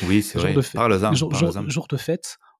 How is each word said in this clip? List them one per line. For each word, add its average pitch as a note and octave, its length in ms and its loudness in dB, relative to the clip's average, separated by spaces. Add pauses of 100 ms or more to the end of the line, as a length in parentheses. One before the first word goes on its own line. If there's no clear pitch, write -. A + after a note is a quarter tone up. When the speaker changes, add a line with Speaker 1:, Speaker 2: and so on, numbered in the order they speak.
Speaker 1:
Oui, G2+ 160 4
c'est - 160 -4
Speaker 2:
Jour F2+ 120 0
Speaker 1:
vrai. G2 40 0
Speaker 2:
de C#3 80 4
f-, - 120 -4
Speaker 1:
Parle-en, G#2+ 400 2
Speaker 2:
jour, D3+ 200 0
jour, - 200 0
Speaker 1:
parle-en. G#2 160 -6
Speaker 2:
jour D3 180 -4
de C#3 100 -4
fête, - 400 -6 (220)